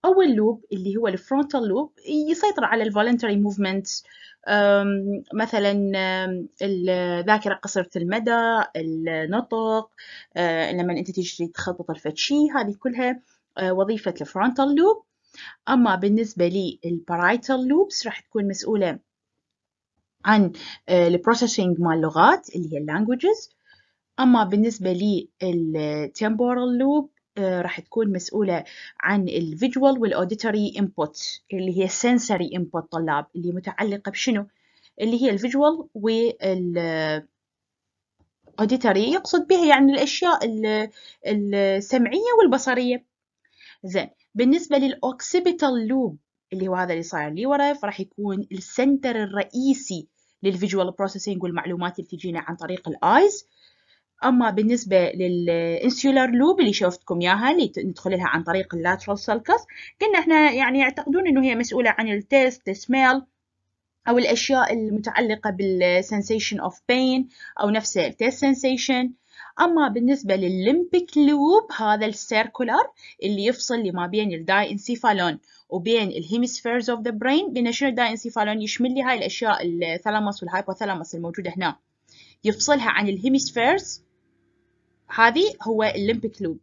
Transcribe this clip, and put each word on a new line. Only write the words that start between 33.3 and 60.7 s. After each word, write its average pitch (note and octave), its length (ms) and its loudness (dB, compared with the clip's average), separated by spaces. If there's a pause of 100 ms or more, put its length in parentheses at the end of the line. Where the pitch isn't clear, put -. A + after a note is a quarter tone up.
اللي F3 160 -6
متعلقة G3+ 580 -6
بشنو؟ G3+ 360 -2 (540)
اللي A3+ 220 0
هي C4 80 4
الفيجوال C4+ 640 0
والأوديتوري، F#3+ 3250 -2
يقصد F4+ 340 0
بها F4 200 4
يعني C#4 260 6
الأشياء D4+ 540 0
ال-، G#3+ 440 -2 (360)
السمعية G3+ 1120 2
والبصرية. B3 640 4 (800)
زين، F#3 240 -4 (260)
بالنسبة C#4 440 4
للأوكسيبيتال C4+ 1080 0
لوب A3+ 300 -2 (360)
اللي F#3+ 160 -4
هو F#3 60 -2
هذا F3+ 180 -2
اللي E3 100 -4
صاير D3+ 280 -6
لي F#3 160 -4
ورا، C#4+ 260 2
فراح G3+ 280 -6
يكون G3 520 -6
السنتر B3 680 -2
الرئيسي G3+ 840 -2 (340)
للفيجوال F#3+ 480 0
بروسيسنج F#3+ 520 -6
والمعلومات F3 560 -6
اللي F3 120 -12
تجينا E3+ 300 -8
عن E3+ 160 -10
طريق F3 320 -10
الآيز. C4 580 2 (800)
أما B3 260 4
بالنسبة G#3 640 2
للإنسيولار F3+ 1160 0
لوب C#4+ 300 4
اللي G#3+ 120 4
شوفتكم F3+ 480 -2
إياها، G3+ 300 2
اللي E4+ 180 2
ت-، - 100 -8
ندخل F#3 320 -6
لها F3+ 160 -2
عن D3+ 160 2
طريق F3+ 320 -4
اللاترال F#3 440 -2
سالكس، A#3 420 0 (400)
قلنا G4+ 180 2
إحنا D#4 320 6
يعني B3+ 280 2